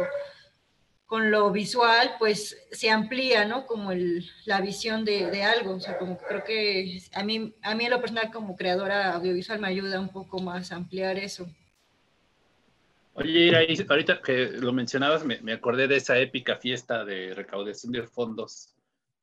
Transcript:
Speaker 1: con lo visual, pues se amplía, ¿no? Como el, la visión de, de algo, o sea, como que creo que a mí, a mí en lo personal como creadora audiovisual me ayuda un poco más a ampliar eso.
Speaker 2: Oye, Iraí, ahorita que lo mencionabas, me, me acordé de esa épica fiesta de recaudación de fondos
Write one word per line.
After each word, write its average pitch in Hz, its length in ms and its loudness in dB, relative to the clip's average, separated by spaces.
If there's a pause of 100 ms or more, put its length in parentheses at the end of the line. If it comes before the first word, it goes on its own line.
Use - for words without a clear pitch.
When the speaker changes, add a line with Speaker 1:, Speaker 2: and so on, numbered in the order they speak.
(1080)
Speaker 1:
con 220 240 2
lo 208 200 6
visual, 233 680 4
pues - 400 0 (120)
se 226 200 0
amplía, 226 560 2
¿no? 254 200 -4
Como 202 240 -4
el, 175 400 0 (140)
la 196 160 0
visión 220 440 -2
de, 196 260 0
de 196 120 -2
algo, 202 320 2
o 185 60 -8
sea, 185 180 -6
como 180 200 -6
que - 80 -16
creo 196 180 -4
que 190 560 -2 (140)
a 196 100 -4
mí, 220 280 -4 (100)
a 214 120 -2
mí 233 120 -2
en 240 40 0
lo 240 100 4
personal 220 300 -2
como 214 260 -10
creadora 190 580 0
audiovisual 185 440 -2
me 202 100 -4
ayuda 190 300 -4
un 190 120 -6
poco 190 300 -10
más 180 300 -6
a 175 60 -8
ampliar 190 420 -4
eso. 190 300 -10 (1700)
Speaker 2:
Oye, 165 320 4
Iraí, 165 420 6
ahorita 160 340 2
que 127 280 2
lo 123 220 -2
mencionabas, 139 520 0
me, 117 160 -2
me 113 140 -4
acordé 123 340 2
de 139 80 4
esa 131 220 2
épica 127 380 0
fiesta 123 480 -4
de 95 300 -6
recaudación 101 580 -8
de 117 120 -4
fondos 113 720 -8 (480)